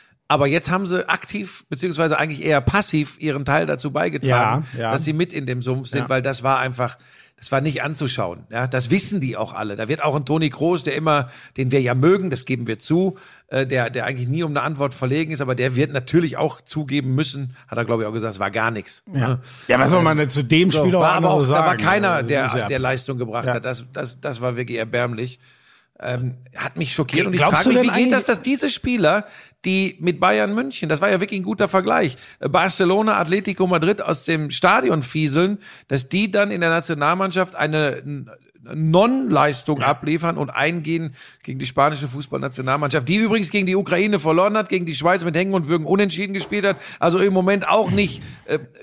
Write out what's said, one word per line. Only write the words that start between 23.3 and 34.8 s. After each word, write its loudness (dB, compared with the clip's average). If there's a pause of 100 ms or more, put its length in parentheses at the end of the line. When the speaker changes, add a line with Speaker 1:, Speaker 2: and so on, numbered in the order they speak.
Speaker 2:
Ja. 0
Speaker 1:
hat. -4
Das, -6
das, -10
das -8
war -2
wirklich -6
erbärmlich. -4 (640)
Ähm, -4 (220)
hat -10
mich -6
schockiert. -2
Und -2
ich 2
Speaker 2:
Glaubst 4
Speaker 1:
frag 2
Speaker 2:
du 6
Speaker 1:
mich, 6
Speaker 2:
denn 4
Speaker 1:
wie 4
geht 4
das, 4
Speaker 2:
eigentlich -6
Speaker 1:
dass 0
diese 0
Spieler, 0 (400)
die 0
mit 0
Bayern 2
München, -4
das 0
war 2
ja 2
wirklich -4
ein -6
guter 0
Vergleich, 0 (240)
äh, -2
Barcelona, 2
Atletico 0
Madrid 2
aus -2
dem -2
Stadion 2